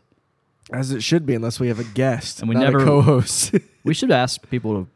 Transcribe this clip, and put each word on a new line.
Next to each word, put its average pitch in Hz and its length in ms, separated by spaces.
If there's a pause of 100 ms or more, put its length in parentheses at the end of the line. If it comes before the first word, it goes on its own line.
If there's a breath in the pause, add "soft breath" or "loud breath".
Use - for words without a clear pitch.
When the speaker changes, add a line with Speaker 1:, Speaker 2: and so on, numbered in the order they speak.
(720)
Speaker 1:
As 131 180
it 120 100
should 160 240
be, 131 100
unless 113 240
we 123 100
have 113 100
a 117 40
guest, 117 580
Speaker 2:
And 113 80
we 117 60
Speaker 1:
not 123 80
Speaker 2:
never 139 160
Speaker 1:
a 135 60
co-host. 143 760
<laughs> - 40 (220)
Speaker 2:
We 165 80
should 247 180
ask 131 380
people 110 340
to - 120